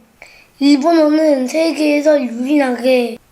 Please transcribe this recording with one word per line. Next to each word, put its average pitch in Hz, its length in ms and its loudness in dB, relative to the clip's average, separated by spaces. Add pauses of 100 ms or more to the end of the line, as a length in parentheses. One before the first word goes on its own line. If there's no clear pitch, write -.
(580)
일본어는 294 880 2
세계에서 294 760 0
유일하게 247 960 -2 (140)